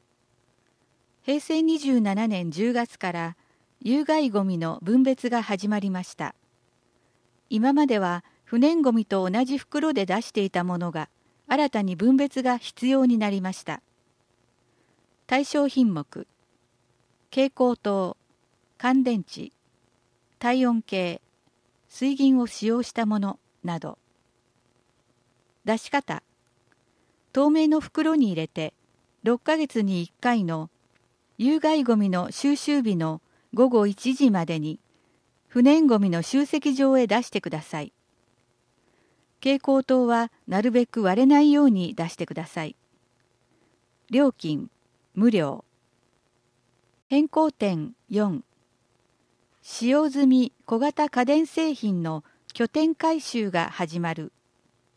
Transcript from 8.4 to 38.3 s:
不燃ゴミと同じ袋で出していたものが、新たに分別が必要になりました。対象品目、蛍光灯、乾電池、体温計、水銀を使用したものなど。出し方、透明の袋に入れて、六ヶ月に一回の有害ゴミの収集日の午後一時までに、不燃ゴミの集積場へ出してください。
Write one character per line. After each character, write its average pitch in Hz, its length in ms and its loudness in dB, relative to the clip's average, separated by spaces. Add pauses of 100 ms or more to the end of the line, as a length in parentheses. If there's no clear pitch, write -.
不 233 160 -4
燃 320 220 4
ゴ 254 100 4
ミ 226 140 0
と 190 240 -2
同 226 160 0
じ 269 120 -4
袋 294 360 -4
で 202 120 0
出 190 160 -2
し - 120 -14
て 208 100 -2
い 196 80 -4
た 180 140 -2
も 180 120 -4
の 175 140 -6
が、 156 160 -8 (400)
新 285 220 0
た 220 120 -4
に 185 140 -4
分 240 220 2
別 269 260 -2
が 247 140 0
必 - 300 -8
要 262 180 4
に 240 120 2
な 214 120 -2
り 196 100 -4
ま 185 140 -6
し - 100 -16
た。 - 180 -10 (1500)
対 269 180 0
象 285 240 0
品 240 240 2
目、 - 340 -10 (1040)
蛍 262 180 0
光 247 300 0
灯、 196 400 -4 (600)
乾 262 260 2
電 233 180 -2
池、 - 320 -14 (880)
体 254 260 0
温 233 160 2
計、 185 400 -6 (640)
水 269 280 -4
銀 269 240 4
を 233 80 -2
使 - 200 -6
用 233 160 0
し - 80 -10
た 233 140 -4
も 214 140 0
の 196 200 -6 (240)
な 170 160 -6
ど。 160 180 -14 (1700)
出 220 140 0
し - 120 -10
方、 269 320 -4 (1080)
透 285 180 4
明 311 200 4
の 311 100 4
袋 320 360 -2
に 269 120 4
入 185 80 -2
れ 160 140 -4
て、 156 240 -8 (500)
六 233 180 0
ヶ 311 140 0
月 277 280 -2
に 190 180 -2
一 170 180 -10
回 240 240 0
の 165 260 -6 (680)
有 285 220 2
害 311 260 0
ゴ 233 100 2
ミ 208 140 2
の 180 220 -2
収 285 260 -2
集 294 240 -2
日 214 160 0
の 160 240 -4 (300)
午 247 180 2
後 214 180 2
一 233 260 -4
時 262 160 4
ま 180 160 0
で 165 140 -4
に、 156 200 -6 (680)
不 247 160 2
燃 302 240 6
ゴ 233 100 4
ミ 202 140 2
の 170 100 0
集 277 240 0
積 285 300 -2
場 269 240 4
へ 240 80 2
出 214 160 0
し - 80 -12
て 202 100 -4
く - 80 -8
だ 160 140 -8
さ - 180 -10
い。 151 120 -14 (1500)